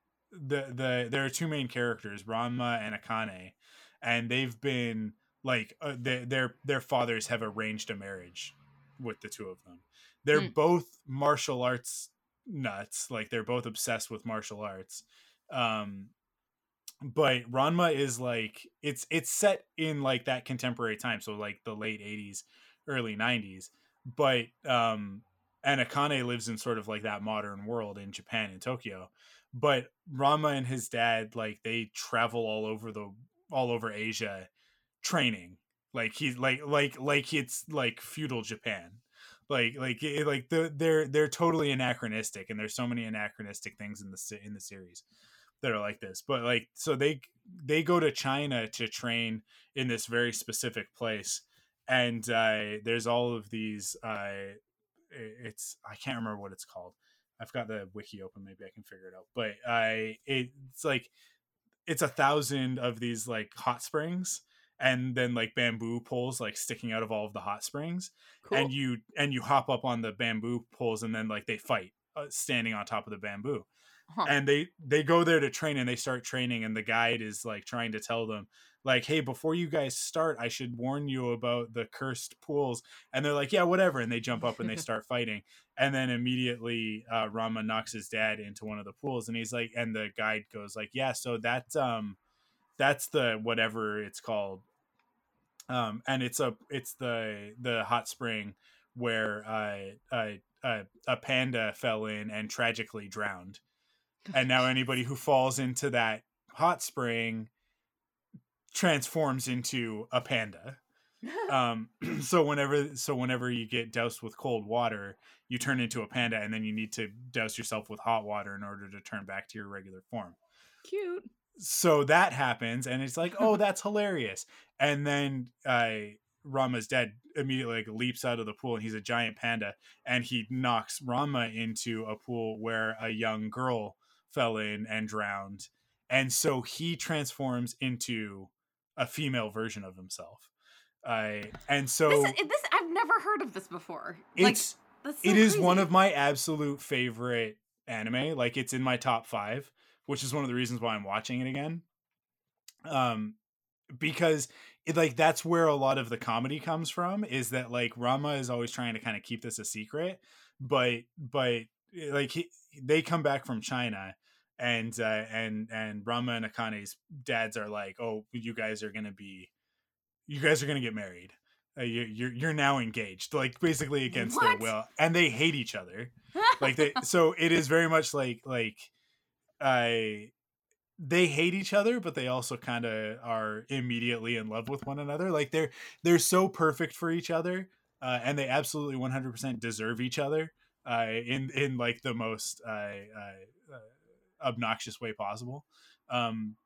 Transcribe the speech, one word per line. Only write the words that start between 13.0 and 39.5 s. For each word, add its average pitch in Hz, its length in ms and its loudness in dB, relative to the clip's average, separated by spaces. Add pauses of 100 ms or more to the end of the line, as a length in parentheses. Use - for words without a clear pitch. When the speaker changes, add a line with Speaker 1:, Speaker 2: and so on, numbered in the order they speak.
Speaker 1:
like, 110 200 -4
they're 113 140 -2
both 123 220 -2
obsessed 113 440 -4
with 110 160 -10
martial 107 360 -6
arts. 95 420 -10 (480)
Um, 107 560 -2 (960)
but 127 480 2
Ranma 160 440 4
is, 131 260 0
like, 117 480 -4 (140)
it's, 143 280 -4
it's 160 200 0
set 196 340 2 (140)
in, 156 240 0
like, 131 240 0
that 127 180 -2
contemporary 120 540 -2
time, 113 240 -2
so, 107 100 -6
like, 104 320 -8
the 110 100 -6
late 107 280 -6
eighties, 104 420 -10 (420)
early 117 300 -2
nineties. 104 540 -2 (340)
But, 127 440 2 (180)
um, 110 560 2 (420)
and 139 160 4
Akane 139 460 0
lives 117 240 -2
in 110 80 -4
sort 117 180 -2
of, 104 120 -6
like, 107 160 -4
that 104 180 -4
modern 104 420 -4
world 107 320 -4
in 98 160 -12
Japan, 110 380 -4
in 95 100 -16
Tokyo. 104 500 -8 (440)
But 131 320 2 (280)
Ranma 147 400 4
and 131 120 -2
his 127 240 -4
dad, 113 440 2
like, 107 300 -6
they 113 300 -2
travel 117 480 0
all 107 240 -2
over 110 260 -6
the, 104 180 -10 (400)
all 131 200 2
over 113 200 0
Asia 104 600 -4 (520)
training. 104 540 0 (380)
Like, 113 180 -2
he's, 131 240 -2
like, 131 300 2
like, 143 340 2
like, 143 320 0
it's, 139 380 -2
like, 127 320 0
feudal 131 400 -6
Japan. 101 580 -8 (480)
Like, 123 300 2